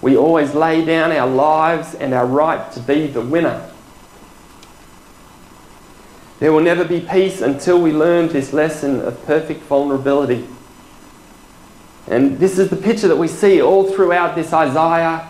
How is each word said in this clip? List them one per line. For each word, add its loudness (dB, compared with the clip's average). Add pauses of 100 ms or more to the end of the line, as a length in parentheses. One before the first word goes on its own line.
We 2
always 2
lay 2
down 0
our 0
lives 0
and -4
our 0
right -2
to -14
be 0
the -6
winner. -2 (2750)
There 2
will 4
never 2
be -2
peace -2
until 0
we 2
learn 2
this -4
lesson -2
of -8
perfect -4
vulnerability. 0 (1600)
And 0
this 0
is 2
the -2
picture 0
that 4
we 0
see 2
all 4
throughout 0
this -4
Isaiah 0